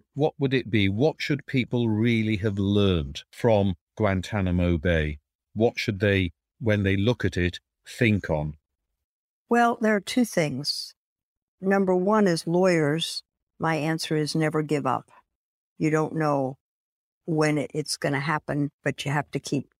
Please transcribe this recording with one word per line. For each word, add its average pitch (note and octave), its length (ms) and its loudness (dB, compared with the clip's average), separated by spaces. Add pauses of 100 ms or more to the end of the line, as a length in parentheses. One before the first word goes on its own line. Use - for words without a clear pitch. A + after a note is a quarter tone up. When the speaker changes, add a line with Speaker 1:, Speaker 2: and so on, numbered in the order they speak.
(140)
Speaker 1:
what D3 260 -2
would C3+ 140 0
it B2+ 160 -2
be? G2+ 200 4
What A#2+ 320 0
should - 240 -4
people A#2+ 420 0
really A2 500 2
have G2+ 200 -2
learned F#2+ 640 2 (100)
from G2+ 440 2 (200)
Guantanamo F2+ 800 0
Bay? D2+ 420 -2 (340)
What A2+ 260 0
should G2+ 200 -4
they, G2 320 2 (280)
when G#2 240 0
they G2 120 2
look G#2 300 0
at F#2 120 -4
it, F2 220 -2 (280)
think G#2+ 420 0
on? D2+ 260 -4 (920)
Speaker 2:
Well, A#3 320 2
there G#3+ 140 2
are F#3+ 60 -2
two - 240 0
things. D3 680 -4 (680)
Number F#3+ 360 2
one G3+ 320 2
is E3 180 0
lawyers. E3 800 0 (340)
My D#3+ 180 -2
answer D#3+ 400 -4
is D3+ 200 -2
never D#3 260 0
give D3 240 -2
up. A#2+ 240 -2 (680)
You D#3+ 120 -2
don't D#3 260 -2
know C#3 420 -2 (680)
when D3+ 320 0
it, - 160 -6
it's - 220 -6
gonna C#3+ 240 -2
happen, D3 520 -4 (120)
but - 220 -6
you C#3 60 -4
have D3 200 -4
to C#3+ 80 -6
keep - 300 -6 (100)